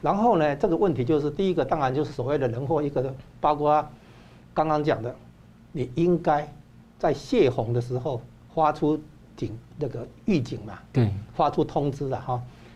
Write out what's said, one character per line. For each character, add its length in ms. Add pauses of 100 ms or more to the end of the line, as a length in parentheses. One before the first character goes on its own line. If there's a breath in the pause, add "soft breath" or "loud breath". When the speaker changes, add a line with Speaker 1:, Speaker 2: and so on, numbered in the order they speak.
Speaker 1:
然 140
后 220
呢， 180
这 100
个 100
问 160
题 120
就 160
是 100
第 200
一 40
个， 100
当 140
然 160
就 100
是 80
所 140
谓 100
的 120
人 180
祸， 160
一 80
个 240 (260)
包 140
括 300 (680 loud breath)
刚 140
刚 160
讲 180
的， 140 (560)
你 240
应 260
该 260 (520)
在 160
泄 340
洪 240
的 80
时 180
候 220 (340)
发 180
出 280 (360)
警， 200 (220)
那 100
个 180 (180)
预 160
警 260
嘛， 80 (180)
Speaker 2:
对。 180 (240)
Speaker 1:
发 140
出 140
通 300
知 160
了 120
哈。 220 (340 loud breath)